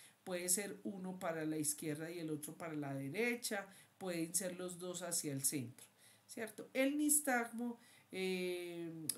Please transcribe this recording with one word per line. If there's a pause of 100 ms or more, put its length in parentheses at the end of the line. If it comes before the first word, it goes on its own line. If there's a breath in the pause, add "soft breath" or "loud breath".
(220 loud breath)
puede
ser
uno
para
la
izquierda
y
el
otro
para
la
derecha, (320 loud breath)
pueden
ser
los
dos
hacia
el
centro, (400 loud breath)
¿cierto?
El
nistagmo, (340 loud breath)
eh, (140)